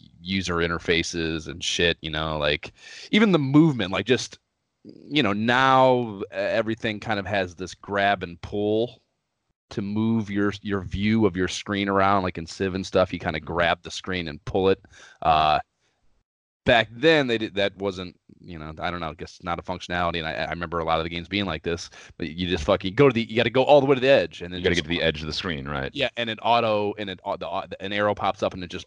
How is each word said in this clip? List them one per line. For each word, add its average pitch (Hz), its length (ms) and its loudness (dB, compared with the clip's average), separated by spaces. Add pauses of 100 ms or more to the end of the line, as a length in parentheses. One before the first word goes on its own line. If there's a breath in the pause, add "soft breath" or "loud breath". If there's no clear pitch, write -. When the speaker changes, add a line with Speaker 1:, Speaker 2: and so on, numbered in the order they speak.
(200)
Speaker 1:
user 90 360 -2
interfaces 82 880 0
and 82 160 -12
shit, 85 380 0
you 80 100 -10
know, 80 280 -4
like, 73 340 -2 (380 loud breath)
even 214 220 4
the 170 60 6
movement, 139 540 4
like, 95 140 0
just, - 320 0 (460)
you - 380 -4
know, 101 120 2
now, 123 880 4 (100)
uh, - 40 -12
everything 107 640 -2
kind 107 200 -4
of 92 60 -8
has 92 280 -2
this 90 200 -10
grab 98 480 0
and 85 180 -10
pull 107 600 -2 (680)
to 110 120 -6
move 107 480 -2
your, 101 220 0 (100)
your 101 180 -4
view 104 460 2
of 87 100 0
your 92 120 0
screen 101 400 -4
around, 98 340 4
like 90 160 -4
in 82 80 -8
Civ 95 280 -4
and 95 120 -4
stuff, - 260 2
you 90 60 -4
kinda 85 220 -4
Speaker 2:
Mm-hmm. 71 60 -12
Speaker 1:
grab 87 360 0
the 82 80 -16
screen 90 380 -6
and 73 180 -12
pull 95 240 0
it. 95 120 0 (400 loud breath)
Uh, 78 360 4 (1080)
back 117 280 4
then, 143 360 4
they 113 100 0
did, 104 160 -4
that 98 240 0
wasn't, 92 360 -6 (260)
you 87 180 -14
know, 78 200 -12
I 85 120 -4
don't 87 100 -6
know, 82 80 -6
I 76 60 -8
guess 80 280 -16
not 87 160 -6
a 80 40 -12
functionality, 87 560 -4
and 80 80 -6
I, 78 60 -6
I 78 180 -4
remember 85 300 -4
a 82 40 -4
lot 80 160 2
of 80 40 -2
the 85 40 -6
games 85 180 -8
being 101 200 -2
like 80 160 -6
this, 85 260 -6 (300 loud breath)
but 85 100 -6
you 87 180 -4
just 87 180 -2
fucking 92 300 0
go 143 140 6
to 123 60 4
the, 117 80 0
you 107 140 -8
gotta 117 120 2
go 127 160 2
all 147 160 8
the 135 60 2
way 143 80 4
to 127 80 0
the 131 60 4
edge, 95 340 2
and 87 100 -10
then 90 80 -6
Speaker 2:
You 90 40 -2
gotta 87 100 2
Speaker 1:
just 82 120 0
Speaker 2:
get 82 80 -4
to 85 60 0
the - 20 0
edge 78 200 0
of 78 40 -8
the 76 60 -6
screen, 76 340 -6
right? 69 280 -6
Speaker 1:
Yeah, 131 240 -2
and 117 100 -6
it 110 140 -8
auto, 107 560 2
and 104 100 -8
it 90 160 -10
au-, 92 140 -4
the 87 100 -8
au-, 87 160 -4 (160)
an 98 140 -8
arrow 104 200 2
pops 98 280 -2
up, 98 100 -2
and 92 100 -10
it 85 60 -10
just 90 180 -12